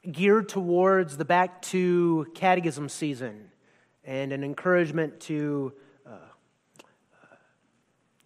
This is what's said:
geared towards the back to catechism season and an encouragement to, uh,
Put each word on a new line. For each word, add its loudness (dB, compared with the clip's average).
geared 4
towards 2
the -4
back 0
to 2
catechism 0
season -8
and -6
an -6
encouragement 0
to, -4
uh, -20